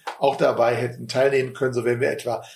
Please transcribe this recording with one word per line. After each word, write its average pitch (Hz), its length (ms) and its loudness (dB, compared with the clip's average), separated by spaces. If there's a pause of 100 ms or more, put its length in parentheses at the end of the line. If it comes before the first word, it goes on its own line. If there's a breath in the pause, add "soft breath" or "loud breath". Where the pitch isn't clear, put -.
(180 loud breath)
auch - 180 2
dabei 120 380 2
hätten 120 340 -4
teilnehmen 131 460 2
können. 131 200 -2
So 117 120 0
wären 120 160 0
wir 143 80 2
etwa, 117 340 -4 (120)